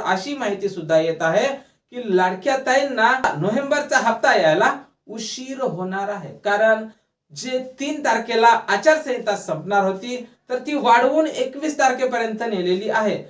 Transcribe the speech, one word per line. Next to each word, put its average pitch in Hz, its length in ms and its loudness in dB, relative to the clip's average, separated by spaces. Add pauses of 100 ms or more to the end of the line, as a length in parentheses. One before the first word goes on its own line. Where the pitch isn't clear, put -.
अशी 190 300 -2
माहिती 202 340 -4
सुद्धा 160 300 0
येत 165 220 0
आहे 190 260 2
की 240 680 -4
लाडक्या 185 480 0
ताईंना 254 460 2 (200)
नोव्हेंबरचा 269 680 0
हप्ता 226 360 2
यायला 180 400 4 (320)
उशीर 254 540 -10
होणार 190 480 -4
आहे, 190 300 -10
कारण 220 480 2 (440)
जे 254 280 -6 (200)
तीन 285 260 -4
तारखेला 226 420 2
आचारसंहिता 233 880 2
संपणार 185 460 -2
होती 233 420 -4 (240)
तर 247 100 -2
ती 294 140 -6
वाढवून 269 540 4
एकवीस 285 520 -4
तारखेपर्यंत 240 680 0
नेलेली 185 420 -2
आहे. 214 280 0 (120)